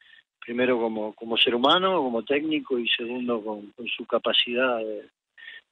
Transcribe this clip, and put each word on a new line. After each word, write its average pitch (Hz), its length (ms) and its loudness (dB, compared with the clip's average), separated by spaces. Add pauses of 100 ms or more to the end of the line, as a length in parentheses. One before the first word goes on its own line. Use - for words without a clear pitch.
(380)
primero 123 400 2
como, 110 360 -2
como 113 220 -4
ser 117 180 4
humano, 165 480 4
como 117 200 0
técnico, 151 560 0
y 117 100 -2
segundo 120 540 -2
con, 104 300 -8
con 117 160 -12
su - 180 -8
capacidad 120 720 2
de, 110 300 -6 (640)